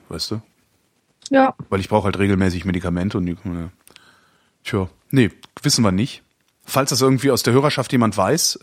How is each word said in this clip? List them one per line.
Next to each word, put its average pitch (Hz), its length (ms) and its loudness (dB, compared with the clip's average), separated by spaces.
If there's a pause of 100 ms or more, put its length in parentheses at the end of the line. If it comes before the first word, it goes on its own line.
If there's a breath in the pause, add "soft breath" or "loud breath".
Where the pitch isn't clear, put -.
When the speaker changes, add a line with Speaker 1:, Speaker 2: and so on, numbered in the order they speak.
Speaker 1:
weißt 87 220 -8
du? 110 100 -8 (880)
Speaker 2:
Ja. 262 260 2 (140)
Speaker 1:
Weil 95 100 0
ich 95 100 -6
brauche 107 160 2
halt 90 140 -2
regelmäßig 95 460 2
Medikamente 90 520 -2
und 90 80 -2
die, 85 180 -4
ja. 85 260 -8 (960 soft breath)
Tja, 95 260 -2 (220)
nee, 123 200 4 (300)
wissen 131 220 2
wir 101 80 4
nicht. 98 300 -2 (420)
Falls 135 280 -2
das 123 100 -2
irgendwie 135 300 2
aus 117 120 0
der 120 100 2
Hörerschaft 139 380 0
jemand 113 260 2
weiß, 107 460 0